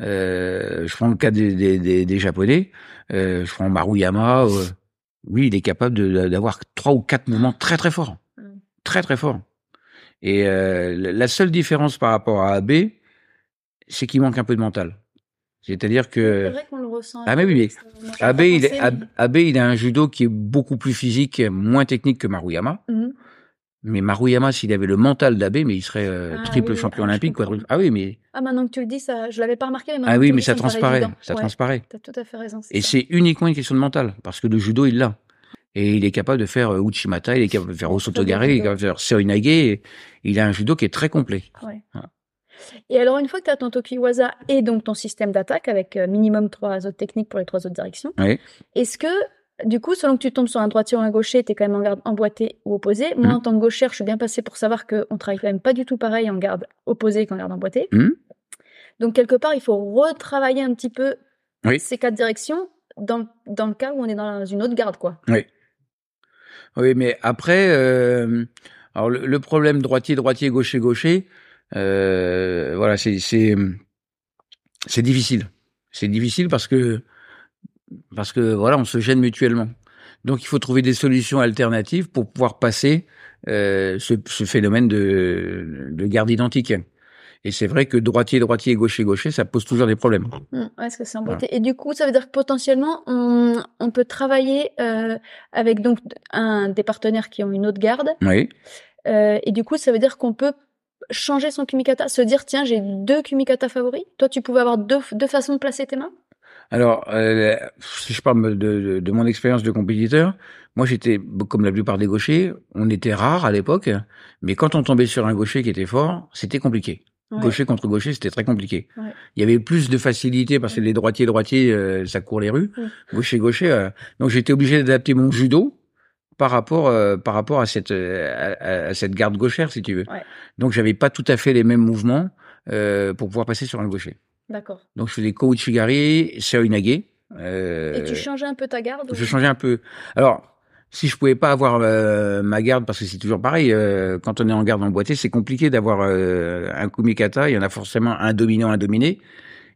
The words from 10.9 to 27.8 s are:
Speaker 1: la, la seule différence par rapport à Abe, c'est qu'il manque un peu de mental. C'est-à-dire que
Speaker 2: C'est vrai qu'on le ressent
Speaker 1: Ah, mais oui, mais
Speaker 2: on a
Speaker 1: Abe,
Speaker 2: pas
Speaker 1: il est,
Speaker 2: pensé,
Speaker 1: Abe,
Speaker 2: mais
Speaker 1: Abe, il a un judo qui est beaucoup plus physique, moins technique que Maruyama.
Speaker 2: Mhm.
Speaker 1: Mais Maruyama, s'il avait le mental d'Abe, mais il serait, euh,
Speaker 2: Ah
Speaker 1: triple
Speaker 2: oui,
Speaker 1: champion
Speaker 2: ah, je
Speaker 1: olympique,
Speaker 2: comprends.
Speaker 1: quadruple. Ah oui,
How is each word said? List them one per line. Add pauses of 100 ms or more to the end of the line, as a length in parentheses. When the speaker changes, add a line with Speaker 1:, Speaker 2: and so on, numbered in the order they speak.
Speaker 1:
la,
la
seule
différence
par
rapport
à
Abe, (1120)
c'est
qu'il
manque
un
peu
de
mental. (680)
C'est-à-dire
que
Speaker 2:
C'est
vrai
qu'on
le
ressent
Speaker 1:
Ah,
mais
oui,
mais (340)
Speaker 2:
on
a
Speaker 1:
Abe,
Speaker 2:
pas
Speaker 1:
il
est,
Speaker 2:
pensé,
Speaker 1:
Abe,
Speaker 2:
mais (100)
Speaker 1:
Abe,
il
a
un
judo
qui
est
beaucoup
plus
physique, (100)
moins
technique
que
Maruyama.
Speaker 2:
Mhm. (720)
Speaker 1:
Mais
Maruyama,
s'il
avait
le
mental
d'Abe,
mais
il
serait,
euh,
Speaker 2:
Ah
Speaker 1:
triple
Speaker 2:
oui,
Speaker 1:
champion
Speaker 2:
ah,
je
Speaker 1:
olympique,
Speaker 2:
comprends.
Speaker 1:
quadruple.
Ah
oui,